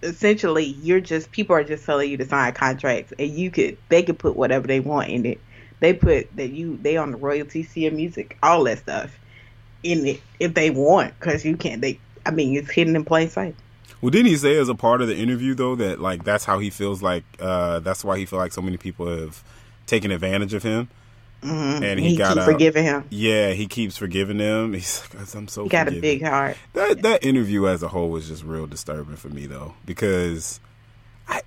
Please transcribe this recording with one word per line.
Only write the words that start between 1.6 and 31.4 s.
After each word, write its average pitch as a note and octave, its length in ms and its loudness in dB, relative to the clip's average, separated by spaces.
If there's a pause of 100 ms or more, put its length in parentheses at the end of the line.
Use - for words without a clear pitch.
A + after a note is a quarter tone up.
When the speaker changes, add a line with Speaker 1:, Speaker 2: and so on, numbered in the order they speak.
Speaker 1:
just D3+ 200 -8
telling C#3+ 260 0
you C#3+ 80 -6
to B2+ 80 -4
sign C3+ 260 2
contracts, C3 680 -2
and D3 120 -2
you F3 200 -4
could, - 280 0 (100)
they E3+ 140 6
could F3 160 -2
put - 180 0
whatever B2+ 300 2
they C3+ 140 2
want C#3+ 280 -2
in A#2 180 -2
it. - 140 -4 (400)
They E3 120 6
put E3 440 2
that C3 140 -6
you, D#3+ 300 -8
they D3+ 160 0
on D3 140 -2
the A#2+ 60 -6
royalty, C#3+ 460 -4
see D#3+ 200 -6
your D#3 100 2
music, D#3 500 -6
all D#3+ 220 6
that A2+ 140 0
stuff - 320 -8 (720)
in E3 240 0
it C3+ 140 -2 (200)
if E3+ 140 0
they D#3+ 160 4
want, C#3+ 500 4
'cause D3+ 240 -2
you D#3+ 120 0
can't, - 240 -6
they, C3+ 180 -2 (260)
I - 60 -2
mean, C#3+ 260 0
it's C#3+ 140 -4
hidden E3 260 2
in D3+ 80 0
plain D#3+ 240 2
sight. F3+ 260 -6 (460)
Speaker 2:
Well, B2 100 0
didn't A3 160 6
he F3 100 6
say C#3+ 220 4
as C3+ 100 4
a B2 60 0
part A#2+ 260 4
of A#2+ 80 0
the G2+ 80 -2
interview, B2 380 0
though, B2+ 220 0
that, G2 240 -2
like, F2+ 240 -4
that's G#2 200 2
how G2 140 2
he G2+ 120 -2
feels G2+ 320 -4
like, F2+ 220 -2 (160)
uh, F2 400 0
that's F#2 240 -4
why G2 140 -2
he F#2+ 80 -6
feel F#2 120 -6
like F2+ 140 -2
so - 100 -10
many F#2 140 -4
people F2 300 -8
have D#2+ 360 -8 (440)
taken G#2 240 0
advantage F#2+ 440 -2
of G2+ 80 -4
him? A2 260 -2 (540)
Speaker 1:
Mm-hmm. D3 120 -4
Speaker 2:
And C#3+ 300 -2
Speaker 1:
And G2 160 -2
Speaker 2:
he E3+ 100 2
Speaker 1:
he F3 60 4
Speaker 2:
got G2 180 4
Speaker 1:
keeps - 60 2
Speaker 2:
out. - 60 2
Speaker 1:
forgiving D#3 380 6
him. C#3+ 260 0
Speaker 2:
Yeah, G#2+ 420 2
he G2+ 140 -2
keeps G#2 300 -4
forgiving G2 420 -2
them. A2 340 0
<laughs> F#2 80 -6
He's - 220 -6 (120)
like, G2 200 -16
"I'm G#2 140 -14
so G#2 160 -8
Speaker 1:
He G2+ 40 -4
got E3 180 4
a C#3 40 -2
Speaker 2:
forgiving." E3+ 100 -6
Speaker 1:
big D3+ 240 0
heart. C#3 320 0 (160)
Speaker 2:
That, F#4+ 300 0
that A3 220 2
interview G#2 440 2
as F2+ 140 0
a E2+ 60 -4
whole E2+ 220 -2
was D#2+ 180 -6
just D#2 140 -12
real D#2 240 -8
disturbing D2+ 500 -12
for C#2+ 120 -18
me, C#2+ 180 -12
though, C#2 280 -14 (100)
because F2 760 -2 (680)
I - 180 -6